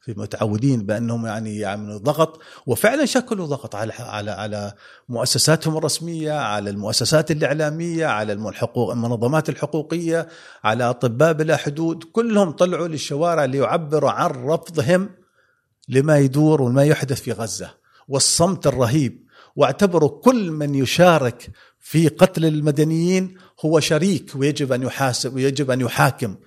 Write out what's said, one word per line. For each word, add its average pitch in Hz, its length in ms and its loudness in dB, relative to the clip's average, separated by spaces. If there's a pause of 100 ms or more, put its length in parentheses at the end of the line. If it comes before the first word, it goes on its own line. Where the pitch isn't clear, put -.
في 117 160 -12
متعودين 107 720 -2
بأنهم، 113 400 -4
يعني، 107 320 -8
يعملوا 104 400 -8
ضغط، 147 420 -2 (260)
وفعلًا 233 380 2
شكلوا 226 420 -2
ضغط 139 280 -8
على، 110 180 -6
على، 107 380 -8
على 104 440 -8 (340)
مؤسساتهم 156 680 0
الرسمية، 156 560 -4
على 104 380 -4
المؤسسات 110 600 0
الإعلامية، 156 760 -2
على 107 260 -2
الم-، 104 160 -6
الحقوق، 113 420 -2
المنظمات 120 580 0
الحقوقية، 165 800 -4 (360)
على 117 200 0
أطباء 123 480 2
بلا 156 240 0
حدود. 165 480 -4
كلهم 214 460 0
طلعوا 175 380 0
للشوارع 156 560 -2
ليعبروا 139 640 0
عن 135 200 0
رفضهم 160 800 -2 (800)
لما 143 300 4
يدور 143 440 4
وما 131 220 4
يحدث 139 360 0
في 120 120 -8
غزة. 98 480 -10 (280)
والصمت 156 580 0
الرهيب، 127 600 0 (300)
واعتبروا 147 640 2
كل 233 280 4
من 147 240 -4
يشارك 135 760 2 (280)
في 160 300 2
قتل 180 360 4
المدنيين 160 920 0 (300)
هو 156 160 4
شريك، 160 540 0
ويجب 139 380 0
أن 123 100 0
يحاسب، 127 520 -2
ويجب 135 360 0
أن 127 100 0
يحاكم 123 560 0 (100)